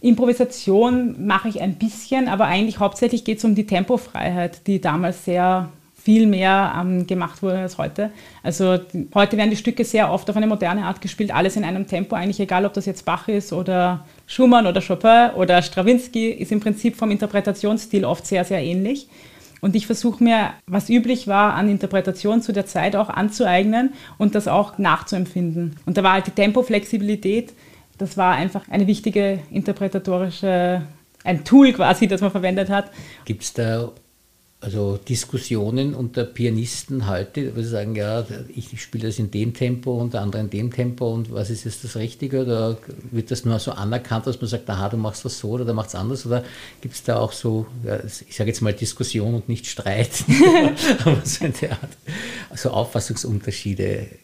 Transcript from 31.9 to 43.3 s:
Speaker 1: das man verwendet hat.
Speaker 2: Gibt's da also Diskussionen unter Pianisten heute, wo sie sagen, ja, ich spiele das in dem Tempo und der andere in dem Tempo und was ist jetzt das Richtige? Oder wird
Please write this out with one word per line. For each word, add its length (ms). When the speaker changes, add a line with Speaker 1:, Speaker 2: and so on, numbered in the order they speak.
Speaker 1:
das 140
man 100
verwendet 380
hat. 200
Speaker 2:
Gibt's 260
da 400
also 360
Diskussionen 1000
unter 300
Pianisten 840
heute, 480
wo 60
sie 80
sagen, 260
ja, 300
ich 280
spiele 260
das 100
in 140
dem 220
Tempo 420
und 180
der 80
andere 200
in 80
dem 240
Tempo 400
und 180
was 180
ist 140
jetzt 220
das 100
Richtige? 460
Oder 360
wird 200